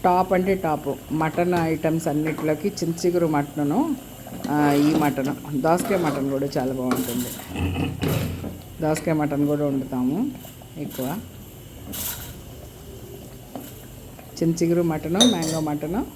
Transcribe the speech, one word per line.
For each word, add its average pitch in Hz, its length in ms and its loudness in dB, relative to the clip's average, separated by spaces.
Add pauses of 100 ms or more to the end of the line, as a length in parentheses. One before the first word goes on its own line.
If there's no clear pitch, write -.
టాప్ 185 280 6
అంటే 185 220 4
టాప్ 147 580 -2
మటన్ 160 420 2
ఐటమ్స్ 160 540 2
అన్నిట్లోకి 151 600 0
చింత 170 380 -2
చిగురు 175 200 4
మటను, 151 720 2 (540)
ఆ, 147 220 4
ఈ 147 220 6
మటన్, 143 680 0
దోసకాయ 175 380 4
మటన్ 139 320 0
కూడా 139 160 0
చాలా 135 260 -2
బాగుంటుంది. 127 540 0 (1600)
దోసకాయ 156 320 2
మటన్ 147 320 2
కూడా 147 200 2
వండుతాము 135 640 0 (480)
ఎక్కువ. 139 380 -4 (3250)
చింత 170 200 4
చిగురు 170 200 4
మటను, 160 420 0
మ్యాంగో 165 360 2
మటను 156 560 -2